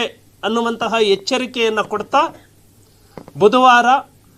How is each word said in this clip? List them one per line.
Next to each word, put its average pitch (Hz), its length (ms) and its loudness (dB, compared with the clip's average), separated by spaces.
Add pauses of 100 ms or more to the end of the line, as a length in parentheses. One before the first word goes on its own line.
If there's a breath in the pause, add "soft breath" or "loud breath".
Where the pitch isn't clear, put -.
(440)
ಅನ್ನುವಂತಹ 226 500 -4 (200)
ಎಚ್ಚರಿಕೆಯನ್ನ 226 680 -4 (120)
ಕೊಡ್ತಾ, 208 280 -2 (1200 loud breath)
ಬುಧವಾರ 240 460 4 (500 soft breath)